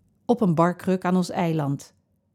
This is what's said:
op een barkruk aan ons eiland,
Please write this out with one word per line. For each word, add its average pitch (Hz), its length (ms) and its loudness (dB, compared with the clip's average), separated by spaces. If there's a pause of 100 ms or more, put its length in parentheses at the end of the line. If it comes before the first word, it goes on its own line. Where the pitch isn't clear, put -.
(240)
op 240 160 0
een 180 140 2
barkruk 175 500 0
aan 180 120 0
ons 175 140 0
eiland, 156 640 -4 (400)